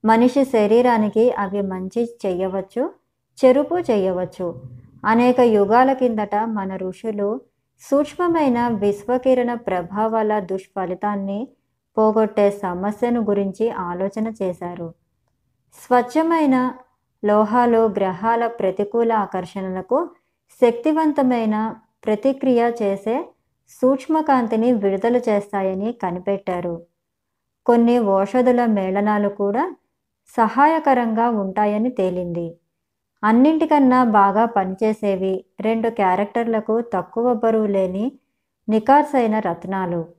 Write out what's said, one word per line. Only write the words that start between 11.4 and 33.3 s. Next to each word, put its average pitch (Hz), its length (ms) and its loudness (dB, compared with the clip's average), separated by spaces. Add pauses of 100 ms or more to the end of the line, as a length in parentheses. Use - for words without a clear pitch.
పోగొట్టే 214 540 2
సమస్యను 202 680 -4
గురించి 202 500 -2
ఆలోచన 196 680 -6
చేశారు. 175 520 -8 (800)
స్వచ్ఛమైన 262 1000 0 (520)
లోహాలు 226 640 4
గ్రహాల 202 600 -2
ప్రతికూల 214 640 -2
ఆకర్షణలకు 190 1000 -4 (520)
శక్తివంతమైన 240 1120 0 (300)
ప్రతిక్రియ 240 680 0 (120)
చేసే 220 460 -4 (400)
సూక్ష్మకాంతిని 262 1000 0
విడుదల 202 460 0
చేస్తాయని 202 720 -2
కనిపెట్టారు. 180 920 -6 (840)
కొన్ని 233 340 4
ఓషధుల 240 680 2
మేళనాలు 208 640 0
కూడా 202 460 -2 (640)
సహాయకరంగా 247 920 2
ఉంటాయని 208 600 0
తేలింది. 180 680 -4 (680)
అన్నింటికన్నా 269 800 4